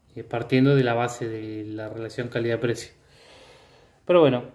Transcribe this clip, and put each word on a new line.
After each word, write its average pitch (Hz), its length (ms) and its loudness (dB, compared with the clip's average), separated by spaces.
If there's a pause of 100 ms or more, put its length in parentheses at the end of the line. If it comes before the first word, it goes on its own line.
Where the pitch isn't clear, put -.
(140)
Eh, 113 80 -12
partiendo 131 540 2
de 131 80 4
la 117 100 2
base 120 340 -4
de 110 360 -10
la 107 240 -10
relación 113 400 -8
calidad-precio. 117 640 -4 (1120)
Pero 175 160 6
bueno, 131 240 4 (100)